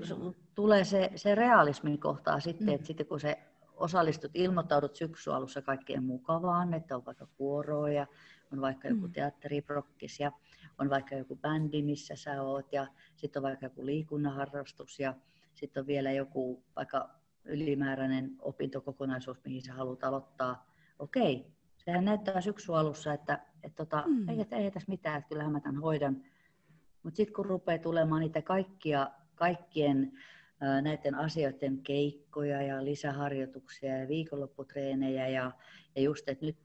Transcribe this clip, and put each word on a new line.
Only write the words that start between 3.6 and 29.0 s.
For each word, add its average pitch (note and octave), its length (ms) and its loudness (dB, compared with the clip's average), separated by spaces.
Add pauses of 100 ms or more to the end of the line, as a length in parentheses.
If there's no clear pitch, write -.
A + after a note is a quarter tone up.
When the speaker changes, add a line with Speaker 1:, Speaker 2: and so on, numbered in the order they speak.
Speaker 1:
osallistut, D#3+ 580 2
ilmoittaudut E3 640 2
syksyn D#3+ 380 -6
alussa C3 280 -4
kaikkeen C3+ 420 -4
mukavaan, E3+ 680 0
että D#3+ 220 -4
on B2 100 -8
vaikka B2+ 200 -14 (100)
kuoroa D3 540 -2
ja C#3+ 160 0 (460)
on C3+ 80 -6
vaikka C3+ 280 -2
joku G#3 180 0
Speaker 2:
Mm. F3 60 -8
Speaker 1:
teatteriprokkis C#3+ 1080 -6
ja C#3+ 120 0 (460)
on C#3 120 0
vaikka C3+ 240 -2
joku C3+ 220 -8
bändi, D3+ 460 0
missä D3 340 -2
sä C#3 260 -6
oot, C3+ 300 -4
ja C#3 140 -2 (300)
sit C#3+ 200 -6
on C3+ 60 -2
vaikka C3+ 240 -4
joku B2+ 200 -10
liikunnan D3 480 -2
harrastus, C#3 640 -8
ja C3+ 140 0 (400)
sit - 220 -10
on C3+ 100 -4
vielä C3+ 260 0
joku C3+ 500 -4 (140)
vaikka - 320 -4 (360)
ylimääräinen C3+ 960 0
opintokokonaisuus, C3+ 1040 -6
mihin C3 180 -8
sä B2+ 100 -12
haluat B2+ 320 -4
aloittaa. C3 640 -2 (320)
Okei, C#3+ 480 2 (380)
sehän F3 200 2
näyttää G#3 360 2
syksyn G3 340 -4
alussa, D3+ 380 2
että, C#3+ 260 -2 (240)
että D3+ 220 -14
tota, D3+ 220 0
Speaker 2:
Mm. A#3+ 220 2
Speaker 1:
ei, A3 220 0
ei G#3 200 0
tässä F#3 200 -8
mitään, D#3 280 -2
että C#3+ 100 -10
kyllähän D3+ 240 -2
mä D3 80 0
tän C#3+ 160 -4
hoidan. C#3+ 460 2 (800)
Mut E3 140 -8
sit G#3 140 2
kun G3+ 160 -4
rupeaa F3 320 0
tulemaan D#3+ 420 2
niitä D#3+ 220 0
kaikkia, D#3 680 0 (240)